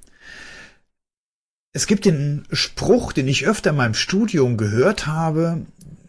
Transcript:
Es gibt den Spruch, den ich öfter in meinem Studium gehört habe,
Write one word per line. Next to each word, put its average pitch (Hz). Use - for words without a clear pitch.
Es -
gibt 214
den 147
Spruch, -
den 135
ich -
öfter 208
in 151
meinem 120
Studium 156
gehört 117
habe, 160